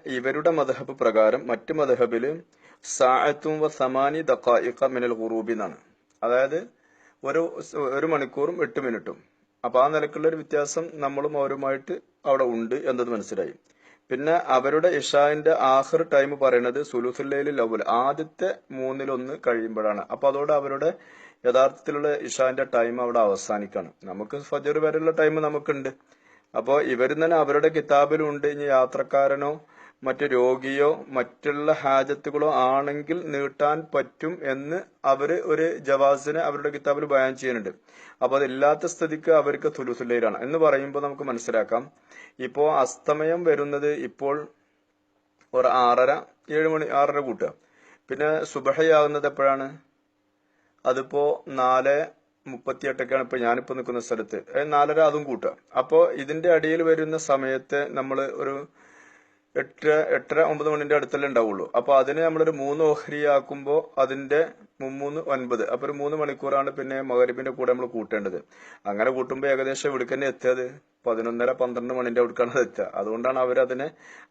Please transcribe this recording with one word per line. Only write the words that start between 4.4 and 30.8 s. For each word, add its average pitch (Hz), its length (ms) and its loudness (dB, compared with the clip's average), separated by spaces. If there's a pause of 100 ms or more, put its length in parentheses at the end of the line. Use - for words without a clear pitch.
മിനൽ 123 280 -2
ഗുറൂബി" 113 380 -4
എന്നാണ്. 101 240 -6 (460)
അതായത് 139 460 0 (560)
ഒരു 165 360 -2
സ്-, 160 160 -14
ഒരു 139 300 -2
മണിക്കൂറും 170 560 -2
എട്ട് 143 180 -4
മിനിറ്റും. 120 420 -8 (420)
അപ്പൊ 123 160 2
ആ 139 80 6
നിലക്കുള്ള 156 400 -2
ഒരു 160 80 0
വ്യത്യാസം 151 580 -4
നമ്മളും 147 440 -4
അവരുമായിട്ട് 139 640 -4 (260)
അവിടെ 135 180 4
ഉണ്ട് 117 300 -2
എന്നത് 123 340 -2
മനസ്സിലായി. 101 460 -6 (560)
പിന്നെ 143 220 -2
അവരുടെ 143 560 2
ഇശാഇന്റെ 147 640 2
ആഖിർ 135 520 2
ടൈം 143 360 2
പറയുന്നത് 123 440 2
സുലുസുൽ 127 460 -4
ലൈലിൽ 143 320 -2
അവ്വൽ, 113 280 0
ആദ്യത്തെ 151 680 -2 (160)
മൂന്നിലൊന്ന് 135 680 -6 (100)
കഴിയുമ്പോഴാണ്. 110 680 -2
അപ്പൊ - 160 0
അതോടെ 143 240 0
അവരുടെ 143 400 0 (540)
യഥാർത്ഥത്തിലുള്ള 147 680 2
ഇശാഇന്റെ 131 500 -2
ടൈം 120 360 0
അവിടെ 120 180 0
അവസാനിക്കാണ്. 101 720 0 (120)
നമുക്ക് 101 340 -10
ഫജ്ർ 143 400 -4
വരെയുള്ള 156 320 2
ടൈം 156 240 4
നമുക്കുണ്ട്. 147 540 -2 (680)
അപ്പോ 127 240 2
ഇവരും 131 440 0
തന്നെ 165 120 4
അവരുടെ 147 320 4
കിതാബിലുണ്ട്, 147 760 2
ഇനി 147 160 -2
യാത്രക്കാരനോ 139 1040 2 (360)
മറ്റു 131 240 -2
രോഗിയോ 135 840 2